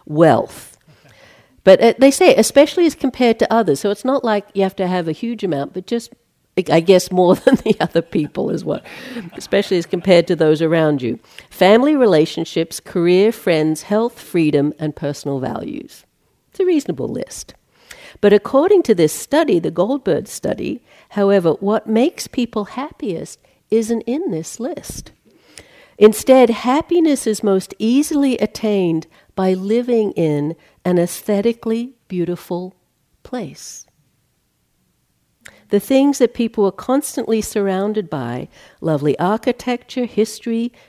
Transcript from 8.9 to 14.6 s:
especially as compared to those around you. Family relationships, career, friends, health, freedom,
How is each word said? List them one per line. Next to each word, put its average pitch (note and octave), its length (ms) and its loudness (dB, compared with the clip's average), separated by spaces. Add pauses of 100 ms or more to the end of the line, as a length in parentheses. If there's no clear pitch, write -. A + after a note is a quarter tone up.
especially G3 440 -2
as E3 80 -2
compared F3 420 2
to F3+ 80 0
those D#3 260 2
around D#3 400 0
you. A#2+ 180 -6 (300)
Family A#3+ 460 4
relationships, E3 840 0
career, F3+ 520 2
friends, D#3 520 0
health, A3+ 360 -2
freedom, D3+ 600 0